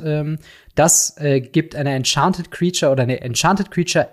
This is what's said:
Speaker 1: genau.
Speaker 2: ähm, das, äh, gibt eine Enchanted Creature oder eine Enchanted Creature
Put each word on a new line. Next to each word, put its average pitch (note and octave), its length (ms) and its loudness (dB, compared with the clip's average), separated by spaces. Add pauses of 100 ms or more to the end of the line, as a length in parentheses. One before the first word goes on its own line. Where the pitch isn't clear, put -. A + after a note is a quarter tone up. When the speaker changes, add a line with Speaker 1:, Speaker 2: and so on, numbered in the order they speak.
Speaker 1:
genau. D#3+ 40 -10
Speaker 2:
ähm, D3+ 340 -4 (360)
das, - 420 2
äh, C#3+ 220 2
gibt D#3 360 -2
eine C#3 200 -2
Enchanted E3 560 0
Creature E3+ 400 0
oder C3 120 2
eine B2 180 -2
Enchanted F3 500 0
Creature E3+ 420 0